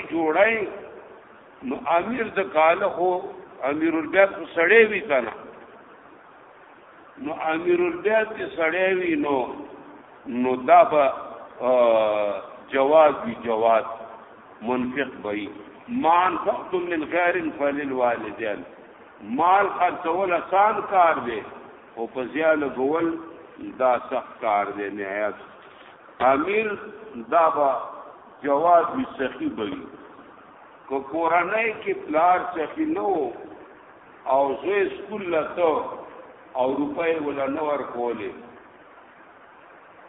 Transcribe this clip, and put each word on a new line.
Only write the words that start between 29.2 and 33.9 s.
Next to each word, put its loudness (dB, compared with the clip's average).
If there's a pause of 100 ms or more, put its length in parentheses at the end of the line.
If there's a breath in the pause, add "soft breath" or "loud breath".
به -4
وي. -6 (1040)
که -4 (120)
کورنۍ 0 (120)
کې -2 (120)
پلار 4 (160)
سخي -4
نه -2
و -2 (960)